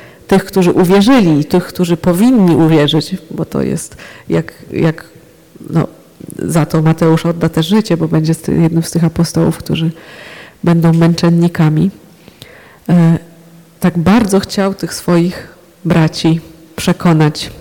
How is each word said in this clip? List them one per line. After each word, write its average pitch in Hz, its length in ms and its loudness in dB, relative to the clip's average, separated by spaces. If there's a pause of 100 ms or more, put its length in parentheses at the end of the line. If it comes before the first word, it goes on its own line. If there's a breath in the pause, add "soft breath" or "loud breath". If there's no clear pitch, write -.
(280 loud breath)
tych, 190 180 2
którzy 175 260 0
uwierzyli 190 680 4
i 156 60 -2
tych, 180 200 0
którzy 175 320 -2
powinni 180 580 2
uwierzyć, 151 600 2 (160)
bo 156 140 -6
to - 160 -6
jest - 360 -6 (320 loud breath)
jak, 165 240 -4 (180)
jak, - 340 -2 (640)
no, 160 180 -2 (520)
za 156 260 -2
to 160 160 -2
Mateusz 160 440 0
odda 165 240 -2
też 165 180 -2
życie, 208 300 0
bo 165 100 -4
będzie 160 260 0
z - 80 -6
ty-, - 120 -4
jednym 165 300 0
z - 80 -10
tych 170 120 0
apostołów, 165 540 -2
którzy 160 340 -4 (720 loud breath)
będą 170 300 2
męczennikami. 170 1000 2 (1000 loud breath)
E, 165 280 4 (600)
tak 175 180 -2
bardzo 190 420 2
chciał 196 340 -4
tych 170 200 -10
swoich 175 540 -2 (380)
braci 160 540 0 (360)
przekonać, 160 840 0